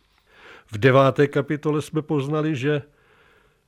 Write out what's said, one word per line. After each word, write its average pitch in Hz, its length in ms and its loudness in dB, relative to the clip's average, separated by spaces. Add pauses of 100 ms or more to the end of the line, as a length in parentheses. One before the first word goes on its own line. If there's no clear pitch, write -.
(680)
V 104 120 -12
deváté 135 480 4
kapitole 147 560 -4
jsme 156 200 -6
poznali, 151 540 -4
že 143 260 -4 (840)